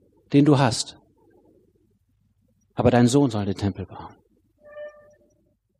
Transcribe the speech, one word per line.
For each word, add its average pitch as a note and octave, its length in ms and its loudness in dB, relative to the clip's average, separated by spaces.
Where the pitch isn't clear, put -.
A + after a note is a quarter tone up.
den C#3+ 140 4
du C#3+ 120 4
hast. - 380 -2
Aber A#2+ 160 0
dein A#2+ 180 4
Sohn C#3 220 0
soll G#2 140 -6
den G2 120 -6
Tempel G2 280 -6
bauen.“ - 300 -20